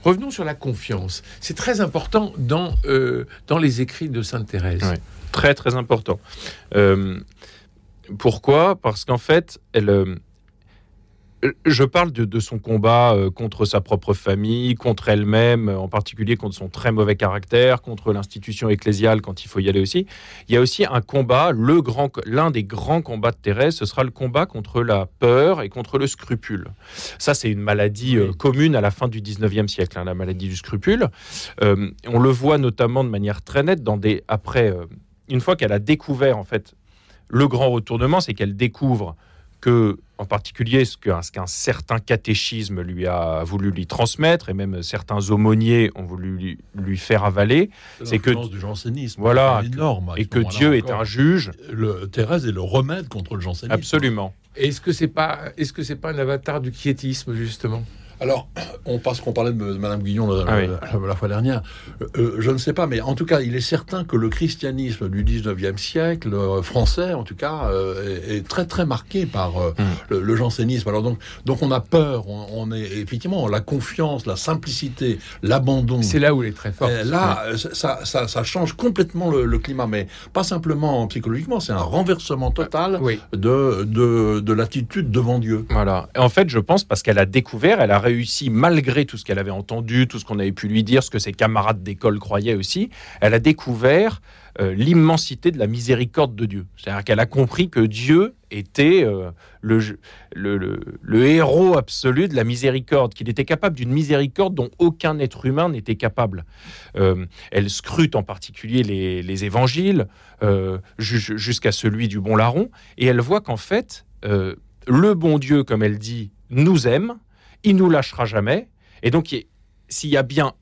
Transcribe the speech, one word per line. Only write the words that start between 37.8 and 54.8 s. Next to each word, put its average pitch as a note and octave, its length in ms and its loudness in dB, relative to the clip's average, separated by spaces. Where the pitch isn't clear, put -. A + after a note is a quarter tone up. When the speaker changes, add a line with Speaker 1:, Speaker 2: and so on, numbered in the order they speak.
Speaker 2:
c'est A#2 140 -6
qu'elle G2+ 220 -4
découvre A2+ 580 -2
que, A2+ 380 4
en G2+ 60 -8
particulier, A2+ 600 0
ce - 120 -6
qu'un, F2 260 -2
ce - 80 -12
qu'un F#2 160 -8
certain - 540 -4
catéchisme G#2 800 -4
lui F2+ 260 -6
a E2 380 -2
voulu G2 260 -2
lui F2 160 -6
transmettre, D#3 640 0
et F#2+ 60 -4
même F#2+ 280 -6
certains G#2 480 -4
aumôniers A2 640 4
ont F#2 80 -12
voulu F#2 340 -8
lui, F2+ 220 -8
lui F#2+ 220 -4
faire G2+ 280 0
avaler, G#2+ 460 2
Speaker 3:
C'est A#2 80 -14
Speaker 2:
c'est A#2 120 -2
que, B2 120 0
Speaker 3:
l'influence A#2+ 200 -2
du G2 80 -12
jansénisme, G#2+ 600 -8
Speaker 2:
voilà, B2 420 4
Speaker 3:
c'est A#2 80 -4
Speaker 2:
que, B2+ 40 -6
Speaker 3:
énorme B2 340 -2
à E2 100 -6
Speaker 2:
et G#2+ 60 -2
Speaker 3:
ce G2+ 40 -6
Speaker 2:
que A#2+ 100 0
Speaker 3:
moment-là G#2 200 -2
Speaker 2:
Dieu C#3+ 180 4
est A2+ 80 0
Speaker 3:
encore. A2+ 180 -4
Speaker 2:
un - 20 -2
juge. B2+ 480 0
Speaker 3:
Le, G#2 380 -4
Thérèse B2+ 380 -2
est G#2+ 60 -2
le F#2 100 -4
remède C3+ 460 -2
contre F#2+ 280 -10
le F#2 60 -6
jansénisme. F2+ 320 -6
Speaker 2:
Absolument. A#2 600 -2
Speaker 1:
Est-ce C3+ 240 -2